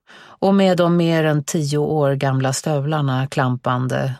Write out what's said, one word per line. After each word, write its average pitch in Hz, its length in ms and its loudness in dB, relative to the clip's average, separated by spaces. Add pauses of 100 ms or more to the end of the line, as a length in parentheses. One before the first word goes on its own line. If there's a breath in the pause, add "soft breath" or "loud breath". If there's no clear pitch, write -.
(420 loud breath)
Och 196 140 4
med 190 220 4
de 175 200 2
mer 165 260 2
än 151 200 2
tio 147 340 -2
år 147 360 0
gamla 135 400 -2
stövlarna 139 720 -2
klampande 127 920 -2